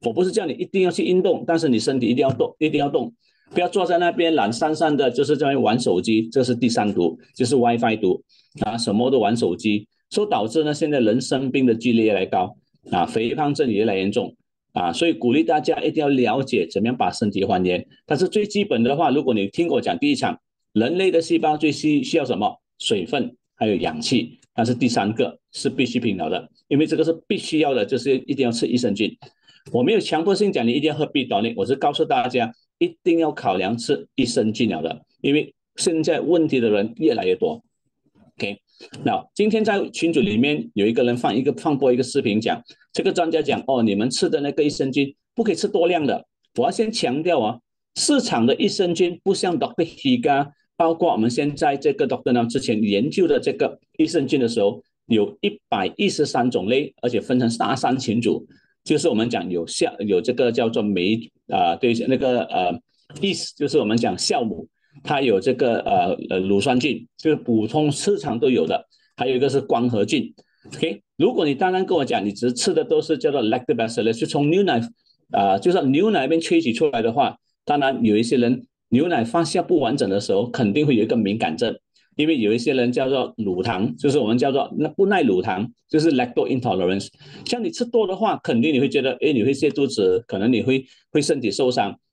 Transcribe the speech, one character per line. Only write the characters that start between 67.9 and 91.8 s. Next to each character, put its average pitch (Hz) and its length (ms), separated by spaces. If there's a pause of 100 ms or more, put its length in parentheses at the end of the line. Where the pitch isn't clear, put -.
市 202 280
场 113 200
都 135 100
有 95 180
的， - 200 (300)
还 127 100
有 135 80
一 123 40
个 139 100
是 135 120
光 123 280
合 104 160
菌。 - 280 (420)
OK， 180 280 (140)
如 226 180
果 202 100
你 143 100
单 185 180
单 185 120
跟 185 120
我 143 80
讲， 113 200
你 101 80
只 123 200
吃 170 200
的 156 120
都 156 160
是 151 180
叫 151 120
做 135 120
lactobacillus， 113 760
就 160 80
从 147 240
牛 190 120
奶， 139 180 (520)
啊， 98 260
就 175 140
算 151 200
牛 196 180
奶 180 100
那 131 60
边 160 140
萃 165 220
取 120 100
出 156 180
来 117 120
的 117 100
话， 113 240 (280)
当 147 160
然 135 240
有 107 120
一 113 60
些 123 140
人 120 300 (220)
牛 143 200
奶 139 160
发 165 180
酵 170 200
不 175 180
完 135 160
整 113 120
的 98 120
时 - 120
候， 104 180
肯 104 220
定 151 140
会 135 100
有 107 60
一 110 40
个 117 100
敏 104 200
感 80 200
症， 113 200 (400)
因 151 100
为 160 120
有 107 140
一 120 60
些 131 140
人 127 180
叫 135 180
做 131 280
乳 92 260
糖， 113 340
就 147 120
是 139 100
我 117 80
们 117 120
叫 135 120
做 139 180 (280)
不 190 100
耐 190 160
乳 92 200
糖， 101 280 (200)
就 156 100
是 160 120
lactose 127 460
intolerance。 98 500 (360)
像 247 180
你 185 80
吃 - 140
多 226 220
的 185 100
话， 185 260
肯 120 200
定 156 100
你 127 80
会 139 80
觉 135 140
得， 131 180
诶， 147 120
你 110 120
会 135 80
泻 139 200
肚 139 140
子， 92 400
可 98 120
能 107 120
你 107 120
会， 131 220 (280)
会 156 80
身 143 200
体 107 100
受 127 200
伤。 107 280 (140)